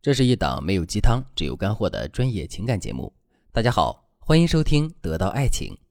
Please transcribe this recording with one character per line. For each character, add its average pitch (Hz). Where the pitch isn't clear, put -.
这 143
是 127
一 123
档 69
没 95
有 85
鸡 -
汤， 120
只 85
有 65
干 98
货 107
的 58
专 127
业 92
情 -
感 117
节 -
目。 -
大 -
家 117
好， 76
欢 160
迎 170
收 156
听 151
得 80
到 92
爱 135
情。 -